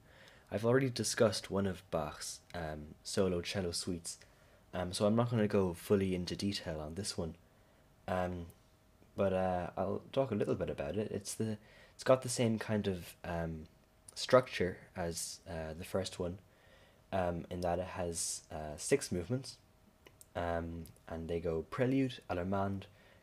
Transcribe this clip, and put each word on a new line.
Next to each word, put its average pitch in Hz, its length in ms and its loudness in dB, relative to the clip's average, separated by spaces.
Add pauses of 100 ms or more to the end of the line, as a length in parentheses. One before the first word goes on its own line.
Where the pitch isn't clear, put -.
(520)
I've 110 140 0
already 131 240 4
discussed - 600 2
one 98 160 2
of 92 240 -4
Bach's, - 520 -4 (120)
um, 76 420 -6 (100)
solo 92 340 2
cello 87 320 -2
suites, - 460 -4 (560)
um, 90 180 -2
so 104 140 2
I'm 107 100 6
not 120 140 4
gonna 110 180 4
go 98 260 4
fully 98 420 4
into 87 200 -2
detail 92 460 -2
on 76 140 -6
this 98 220 -4
one. 82 180 -2 (760)
Um, 90 380 0 (680)
but, 98 160 4
uh, 92 460 2
I'll 98 240 0 (100)
talk 135 200 2
a 107 40 0
little 120 200 2
bit - 140 -2
about 73 280 -4
it. 110 120 -2
It's - 240 -6
the, 110 240 -2 (380)
it's - 80 -12
got 131 200 6
the 127 40 -4
same 113 320 2
kind 104 300 0
of, 90 340 -4
um, 82 440 -4 (480)
structure - 640 4 (180)
as, 85 420 -4 (100)
uh, 80 280 -6
the 92 80 -10
first - 340 -2
one, 90 200 -4 (760)
um, 87 360 0
in 90 120 -4
that 87 180 2
it 92 80 -4
has, 87 540 -4 (100)
uh, 78 240 -8
six - 380 0
movements, 113 420 -4 (800)
um, 85 520 -2 (200)
and 82 220 -6
they 85 100 0
go 82 220 0
prelude, 131 540 0 (140)
allemande, 98 540 0 (400)